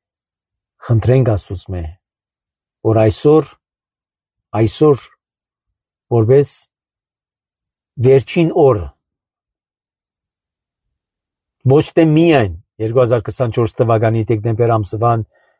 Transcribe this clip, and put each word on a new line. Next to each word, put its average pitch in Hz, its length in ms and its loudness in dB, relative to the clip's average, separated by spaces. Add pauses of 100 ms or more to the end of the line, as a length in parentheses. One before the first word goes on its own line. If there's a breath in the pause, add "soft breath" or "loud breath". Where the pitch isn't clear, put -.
(840)
խնդրենք 120 480 0
Աստծուց 95 360 -8
մե, 90 160 -10 (1000)
որ 110 160 2
այսօր, 147 500 2 (1040)
այսօր, 120 500 0 (1040)
որպես 123 440 0 (1400)
վերջին 135 560 2
օրը, 127 320 2 (2750)
ոչ 139 220 2
թե 165 200 0
միայն 151 500 2 (200)
երկու 113 260 0
հազար 117 220 0
քսանչորս 117 520 -4
թվականի 113 480 0
դեկտեմբեր 113 500 -2
ամսվան 110 500 -2 (360)